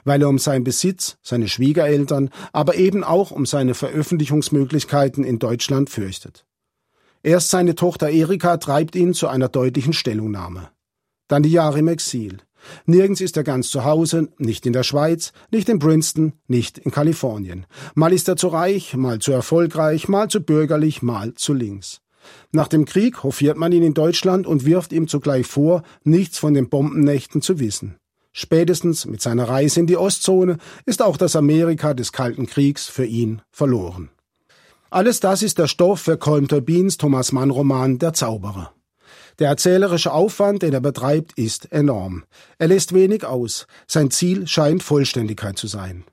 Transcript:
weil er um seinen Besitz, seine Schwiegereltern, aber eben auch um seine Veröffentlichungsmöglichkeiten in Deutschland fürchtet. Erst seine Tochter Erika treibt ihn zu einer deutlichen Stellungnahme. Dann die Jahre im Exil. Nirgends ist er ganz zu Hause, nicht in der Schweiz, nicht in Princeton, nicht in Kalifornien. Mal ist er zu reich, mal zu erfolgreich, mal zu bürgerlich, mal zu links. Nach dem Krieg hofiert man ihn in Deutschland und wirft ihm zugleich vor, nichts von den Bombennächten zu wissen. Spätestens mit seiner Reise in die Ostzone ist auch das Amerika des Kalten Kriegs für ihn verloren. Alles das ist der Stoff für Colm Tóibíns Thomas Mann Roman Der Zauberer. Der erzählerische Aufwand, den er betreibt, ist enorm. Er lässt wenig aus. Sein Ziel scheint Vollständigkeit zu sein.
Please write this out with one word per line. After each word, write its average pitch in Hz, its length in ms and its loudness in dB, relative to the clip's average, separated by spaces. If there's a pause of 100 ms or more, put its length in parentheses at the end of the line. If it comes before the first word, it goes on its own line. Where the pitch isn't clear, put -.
weil 143 180 2
er 143 80 4
um 135 80 4
seinen 135 260 0
Besitz, 175 580 -2
seine 117 240 -2
Schwiegereltern, 143 840 2 (220)
aber 151 240 2
eben 190 280 2
auch 185 260 2
um 139 160 -2
seine 131 280 0
Veröffentlichungsmöglichkeiten 143 1500 0
in 123 160 -2
Deutschland 135 520 -2
fürchtet. - 560 -10 (800)
Erst 170 260 2
seine 175 240 2
Tochter 170 360 -2
Erika 165 480 2
treibt 156 360 -2
ihn 180 180 2
zu 170 140 -2
einer 131 220 0
deutlichen 131 440 0
Stellungnahme. 101 760 -6 (580)
Dann 147 160 2
die 151 80 4
Jahre 156 300 2
im 160 80 2
Exil. 110 500 -6 (480)
Nirgends 190 340 4
ist 185 160 -4
er 156 60 0
ganz 131 280 -2
zu 127 140 -4
Hause, 156 440 0 (100)
nicht 113 280 -4
in 120 60 2
der 127 120 0
Schweiz, 160 480 -2 (180)
nicht 220 180 0
in 214 120 2
Princeton, 160 540 2 (120)
nicht 120 320 -2
in - 140 -4
Kalifornien. 107 760 -2 (300)
Mal 160 160 4
ist 180 160 0
er 180 80 0
zu 180 100 0
reich, 175 500 -2
mal 127 220 -2
zu 139 140 -2
erfolgreich, 156 760 0
mal 202 220 0
zu 214 120 -2
bürgerlich, 156 600 0
mal 117 320 -4
zu - 200 -4
links. 101 480 -8 (500)
Nach 151 160 2
dem 156 160 2
Krieg 214 400 0
hofiert 143 340 0
man 170 140 0
ihn 170 100 4
in 160 120 2
Deutschland 175 520 0
und 139 180 0
wirft 175 280 0
ihm 160 160 0
zugleich 139 400 -2
vor, 160 340 2 (220)
nichts 175 340 2
von 151 160 2
den 131 140 2
Bombennächten 143 760 0
zu 185 160 0
wissen. 104 380 -6 (360)
Spätestens 165 760 0
mit - 140 -10
seiner 120 280 -2
Reise 143 320 2
in 170 80 2
die 180 80 4
Ostzone 185 640 0 (280)
ist 247 160 0
auch 180 140 2
das 180 180 0
Amerika 156 600 2
des 123 180 -6
Kalten 127 340 -4
Kriegs 143 400 0
für - 180 -6
ihn 113 460 -4
verloren. 90 600 -4 (800)
Alles 220 300 2
das 190 220 0
ist 208 160 -2
der 165 80 2
Stoff 175 340 2
für 160 160 0
Colm 147 300 2
Tóibíns 160 500 2
Thomas 135 340 0
Mann 135 200 2
Roman 131 480 0
Der 165 160 -2
Zauberer. 101 580 -6 (640)
Der 147 100 2
erzählerische 180 640 2
Aufwand, 202 480 0
den 160 100 0
er 131 80 0
betreibt, 143 540 -2
ist - 360 -6
enorm. 101 540 -2 (320)
Er 160 120 2
lässt 185 260 2
wenig 190 280 4
aus. 123 440 -6 (200)
Sein 151 240 2
Ziel 180 360 0
scheint 156 360 0
Vollständigkeit 110 760 -2
zu - 80 -8
sein. 92 460 -12